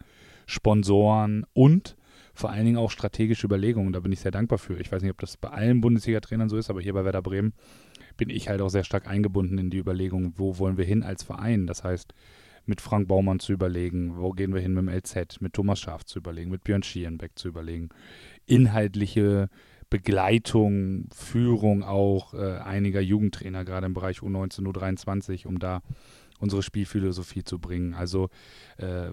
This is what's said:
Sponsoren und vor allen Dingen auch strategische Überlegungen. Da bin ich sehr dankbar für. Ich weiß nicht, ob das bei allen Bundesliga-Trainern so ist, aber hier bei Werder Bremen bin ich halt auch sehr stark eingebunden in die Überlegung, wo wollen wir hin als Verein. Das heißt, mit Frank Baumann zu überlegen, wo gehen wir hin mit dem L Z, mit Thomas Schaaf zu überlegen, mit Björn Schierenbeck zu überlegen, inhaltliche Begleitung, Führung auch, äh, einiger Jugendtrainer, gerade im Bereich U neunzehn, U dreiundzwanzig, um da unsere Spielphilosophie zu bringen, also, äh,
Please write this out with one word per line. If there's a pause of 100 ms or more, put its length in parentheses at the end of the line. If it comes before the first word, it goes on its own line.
(460)
Sponsoren
und (380)
vor
allen
Dingen
auch
strategische
Überlegungen.
Da
bin
ich
sehr
dankbar
für.
Ich
weiß
nicht,
ob
das
bei
allen
Bundesliga-Trainern
so
ist,
aber
hier
bei
Werder
Bremen (640)
bin
ich
halt
auch
sehr
stark
eingebunden
in
die
Überlegung,
wo
wollen
wir
hin
als
Verein.
Das
heißt, (500)
mit
Frank
Baumann
zu
überlegen,
wo
gehen
wir
hin
mit
dem
L
Z,
mit
Thomas
Schaaf
zu
überlegen,
mit
Björn
Schierenbeck
zu
überlegen, (540)
inhaltliche (380)
Begleitung,
Führung
auch,
äh,
einiger
Jugendtrainer,
gerade
im
Bereich
U
neunzehn,
U
dreiundzwanzig,
um
da (600)
unsere
Spielphilosophie
zu
bringen,
also, (500)
äh,